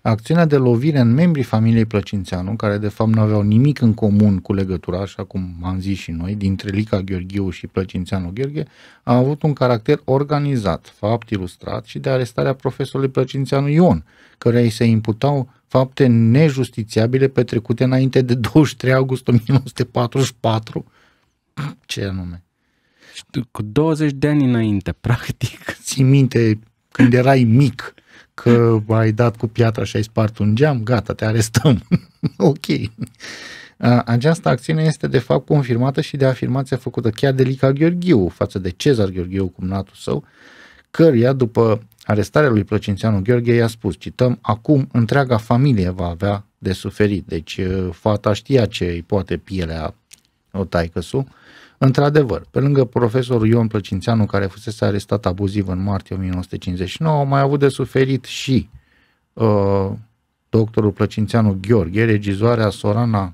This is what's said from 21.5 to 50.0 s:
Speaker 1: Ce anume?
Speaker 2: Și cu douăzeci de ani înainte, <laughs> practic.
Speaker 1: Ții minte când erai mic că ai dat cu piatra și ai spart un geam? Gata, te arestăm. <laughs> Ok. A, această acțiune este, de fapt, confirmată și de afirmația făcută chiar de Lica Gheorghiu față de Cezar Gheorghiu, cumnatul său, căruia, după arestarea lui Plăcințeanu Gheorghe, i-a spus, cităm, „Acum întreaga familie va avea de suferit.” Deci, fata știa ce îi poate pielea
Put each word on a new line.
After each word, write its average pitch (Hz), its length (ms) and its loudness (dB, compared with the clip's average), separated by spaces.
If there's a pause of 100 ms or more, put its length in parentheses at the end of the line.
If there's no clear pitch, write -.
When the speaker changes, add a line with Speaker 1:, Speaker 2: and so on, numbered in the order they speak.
Speaker 1:
Ce 110 200 -8
anume? 87 380 -8 (680)
Speaker 2:
Și - 100 -20 (280)
cu - 100 -12
douăzeci 147 520 0
de 139 140 -2
ani 147 180 2
înainte, 110 540 0
<laughs> - 20 -20
practic. - 800 -6
Speaker 1:
Ții - 220 -2
minte 123 560 4 (320)
când 123 220 4
erai 127 300 4
mic 117 500 2 (400)
că 117 460 4 (100)
ai 110 220 2
dat 113 260 0
cu 120 100 -4
piatra 113 360 0
și - 120 -8
ai 107 80 0
spart 110 340 -2
un 104 180 0
geam? 135 280 2
Gata, 110 300 0
te - 120 -6
arestăm. 110 560 2 (300)
<laughs> - 260 -8
Ok. 160 280 2 (1120)
A, 120 280 4
această 147 440 0
acțiune 156 340 -2
este, 156 240 -2
de 135 120 0
fapt, 147 260 -2
confirmată 131 560 0
și - 160 -8
de 135 80 2
afirmația 127 520 -2
făcută - 320 -4
chiar 131 240 0
de 131 100 2
Lica 135 280 2
Gheorghiu 160 580 2
față - 300 -6
de 92 100 -6
Cezar 110 400 0
Gheorghiu, 92 380 -4
cumnatul 95 480 -8
său, - 280 -8 (680)
căruia, 135 420 4
după 113 500 0 (200)
arestarea 110 460 0
lui 107 140 2
Plăcințeanu 104 580 -2
Gheorghe, 120 320 0
i-a 117 140 2
spus, 113 320 -4
cităm, 123 420 -2
„Acum 135 500 0
întreaga 127 460 0
familie 120 520 2
va 90 180 -6
avea 98 380 -4 (120)
de 98 160 -4
suferit.” 98 540 -2
Deci, - 320 -8 (320)
fata 104 420 -2
știa 123 320 0
ce - 200 -6
îi 85 160 -6
poate 92 360 -4
pielea 82 560 -6 (580)